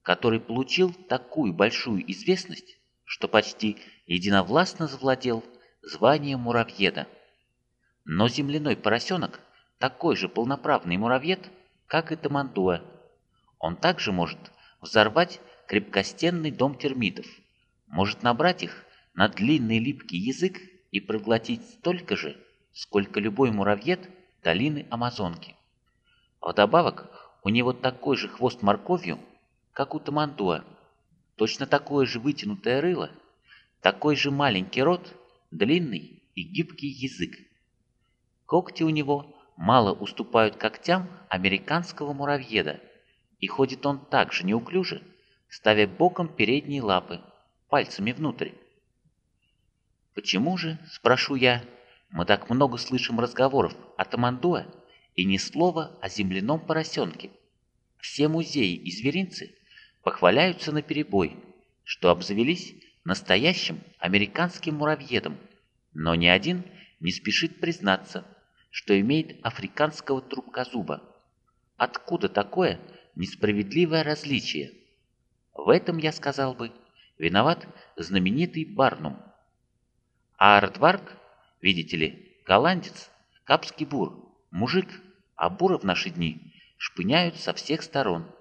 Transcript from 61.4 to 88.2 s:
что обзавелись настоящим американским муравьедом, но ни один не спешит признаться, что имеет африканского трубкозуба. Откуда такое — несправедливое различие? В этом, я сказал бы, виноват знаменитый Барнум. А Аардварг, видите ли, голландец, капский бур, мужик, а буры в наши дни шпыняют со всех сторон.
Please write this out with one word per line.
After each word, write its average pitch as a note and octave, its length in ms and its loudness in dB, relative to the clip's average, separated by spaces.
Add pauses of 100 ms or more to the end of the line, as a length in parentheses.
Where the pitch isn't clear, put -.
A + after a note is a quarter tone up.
что - 260 0
обзавелись G#2 640 0 (280)
настоящим F#2+ 760 0 (200)
американским F3+ 760 -2
муравьедом, C#3 640 -2 (560)
но E2 220 0
ни E2+ 120 4
один D3 360 2 (360)
не F2 120 -4
спешит - 480 -4
признаться, G2+ 640 -2 (440)
что - 300 2
имеет C#3+ 460 0
африканского C3+ 760 -4
трубкозуба. A#2 840 -8 (720)
Откуда - 520 -2
такое — G2+ 520 0 (360)
несправедливое G#2+ 880 0
различие? B2+ 720 -4 (800)
В D2 160 -2
этом, E3 280 4
я D#3 140 0
сказал C3+ 420 -2
бы, A#2 180 -10 (460)
виноват G2+ 500 2 (280)
знаменитый G2 720 0
Барнум. F2 520 0 (1200)
А G2+ 200 10
Аардварг, G#2 600 2 (440)
видите F2 360 0
ли, - 480 -4
голландец, D3+ 640 2 (340)
капский - 440 0
бур, - 500 -6 (140)
мужик, C3+ 500 -2 (340)
а E2+ 140 0
буры E3+ 300 0
в - 40 -8
наши F#2+ 280 -2
дни E2 420 -6 (240)
шпыняют D#3+ 600 -2
со - 160 -6
всех - 280 -4
сторон. F#2 460 -2 (140)